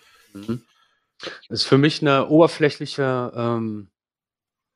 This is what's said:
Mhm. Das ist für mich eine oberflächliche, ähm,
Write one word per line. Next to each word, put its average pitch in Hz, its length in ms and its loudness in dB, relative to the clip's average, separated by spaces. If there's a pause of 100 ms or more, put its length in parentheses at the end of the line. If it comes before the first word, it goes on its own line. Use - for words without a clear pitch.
(340)
Mhm. 110 300 -10 (880)
Das 113 120 -4
ist - 40 -4
für 135 120 4
mich 151 240 2
eine 139 280 2
oberflächliche, 143 1040 0
ähm, 113 540 -4 (880)